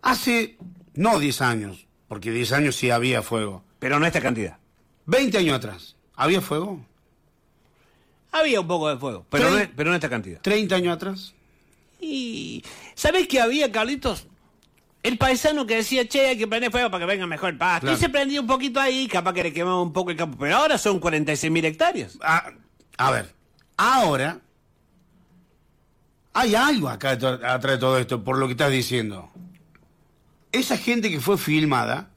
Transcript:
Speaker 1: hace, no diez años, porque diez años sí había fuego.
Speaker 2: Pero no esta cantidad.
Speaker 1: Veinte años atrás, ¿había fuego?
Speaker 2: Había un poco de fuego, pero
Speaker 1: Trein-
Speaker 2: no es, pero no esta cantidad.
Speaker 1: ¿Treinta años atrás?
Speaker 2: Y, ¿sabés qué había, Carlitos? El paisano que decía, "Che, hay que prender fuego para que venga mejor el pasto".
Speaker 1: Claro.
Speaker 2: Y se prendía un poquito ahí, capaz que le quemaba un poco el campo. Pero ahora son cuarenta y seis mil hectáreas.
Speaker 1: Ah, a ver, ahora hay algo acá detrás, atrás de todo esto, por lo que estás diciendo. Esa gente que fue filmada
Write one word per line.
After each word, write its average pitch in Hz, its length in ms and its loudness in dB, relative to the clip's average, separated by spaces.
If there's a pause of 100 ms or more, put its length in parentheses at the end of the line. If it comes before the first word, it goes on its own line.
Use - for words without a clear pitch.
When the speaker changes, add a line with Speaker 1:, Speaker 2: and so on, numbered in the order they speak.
Speaker 1:
hace, 240 540 0 (380)
no 202 240 4
diez 143 240 0
años, 110 440 -2 (220)
porque 107 220 -8
diez 117 220 -2
años 143 240 2
sí 123 140 0
había 120 320 2
fuego. 104 400 -4 (160)
Speaker 2:
Pero 139 200 0
no 156 80 4
esta 165 160 0
cantidad. 113 340 -4 (480)
Speaker 1:
Veinte 233 320 2
años 160 200 2
atrás, 104 400 -10 (180)
¿había 165 260 2
fuego? 165 440 -6 (1500)
Speaker 2:
Había 294 280 2
un 175 60 -4
poco 160 220 0
de 143 80 0
fuego, 120 320 -8
pero 139 200 2
Speaker 1:
Trein- - 40 4
Speaker 2:
no 202 60 4
es, 202 180 0
pero 147 140 0
no 175 60 2
esta 156 120 -2
cantidad. 95 320 -6
Speaker 1:
¿Treinta 196 360 0
años 180 200 0
atrás? 190 380 -10 (680)
Speaker 2:
Y, 262 640 -8 (300)
¿sabés 349 340 2
qué 262 120 2
había, 254 300 2
Carlitos? 226 560 -4 (760)
El 240 160 0
paisano 269 480 2
que 226 100 0
decía, 240 320 0
"Che, 269 200 4
hay 254 100 0
que 220 100 -2
prender 233 220 -2
fuego 247 200 0
para 180 140 -4
que 185 80 0
venga 185 140 -2
mejor 170 240 -4
el 147 80 -10
pasto". 170 240 2
Speaker 1:
Claro. 320 160 0
Speaker 2:
Y - 20 -2
se 339 80 2
prendía 277 320 0
un 240 60 -4
poquito 262 340 0
ahí, 262 260 0
capaz 185 280 -2
que 180 80 -2
le 170 100 -4
quemaba 180 300 0
un 170 100 -4
poco 180 180 -2
el 165 60 -4
campo. 156 220 -6
Pero 147 180 0
ahora 294 220 4
son 196 200 0
cuarenta 156 340 0
y 147 40 0
seis 160 160 -2
mil 160 140 2
hectáreas. 160 560 -2
Speaker 1:
Ah, 160 280 0 (460)
a 131 140 2
ver, 107 240 -4 (420)
ahora 180 640 4 (1900)
hay 226 220 2
algo 240 340 2
acá 123 220 -4
detrás, 127 340 0
atrás 127 300 0
de 127 40 -2
todo 131 200 2
esto, 117 260 -2
por 131 140 0
lo 135 80 2
que 123 60 -4
estás 139 180 2
diciendo. 113 600 -2 (1200)
Esa 247 240 0
gente 226 340 0
que 151 100 -4
fue 185 180 2
filmada 139 800 0